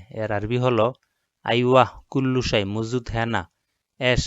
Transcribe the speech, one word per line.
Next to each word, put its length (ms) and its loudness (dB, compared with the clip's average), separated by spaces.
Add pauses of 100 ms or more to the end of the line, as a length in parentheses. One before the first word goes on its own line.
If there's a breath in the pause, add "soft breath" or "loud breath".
(140)
এর 180 -6
আরবি 260 -2
হলো, 300 2 (580)
"আইওয়াহ 440 4 (180)
কুল্লুসাই 580 0
মজুদ 440 -4
হ্যানা, 320 -2 (580)
এস 280 0